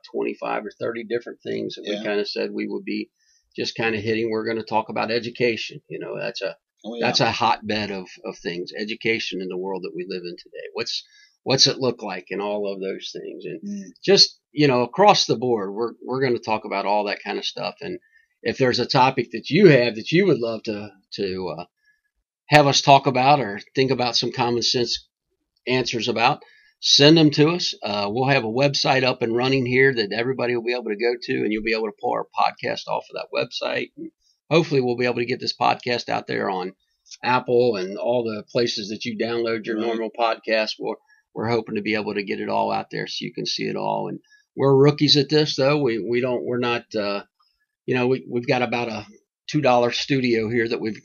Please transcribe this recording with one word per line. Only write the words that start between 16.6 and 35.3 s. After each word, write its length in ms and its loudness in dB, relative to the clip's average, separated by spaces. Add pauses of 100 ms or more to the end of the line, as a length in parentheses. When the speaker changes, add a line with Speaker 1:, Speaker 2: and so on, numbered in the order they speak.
Speaker 1:
about 200 -2
all 200 2
that 180 -4
kind 160 -6
of 60 -6
stuff. 360 -8
And 180 -8 (440)
if 140 -2
there's 220 2
a 60 0
topic 460 2
that 180 -10
you 180 8
have 280 6
that 160 -8
you 160 4
would 120 2
love 240 -4
to, 260 -8 (260)
to, 440 -4
uh, 60 -12 (800)
have 200 8
us 140 4
talk 260 6
about 320 4
or 200 -4 (140)
think 160 2
about 280 -2
some 140 0
common 300 0
sense 460 -2 (580)
answers 440 0
about, 340 2 (380)
send 360 8
them 140 8
to 180 6
us. 320 -2
Uh, 300 -2
we'll 160 -2
have 160 2
a 40 -4
website 560 0
up 180 0
and 140 0
running 300 2
here 300 4
that 160 0
everybody 440 -2
will 80 -2
be 100 -2
able 180 -4
to 60 -4
go 240 2
to, 120 -4 (100)
and 100 0
you'll 100 -2
be 100 0
able 140 -2
to 140 -8
pull 100 -4
our 160 -4 (100)
podcast 500 -2
off 220 -4
of 60 -12
that 180 -10
website. 640 -4
And 140 -14 (400)
hopefully 300 2
we'll 160 0
be 80 0
able 100 0
to 100 -2
get 140 -4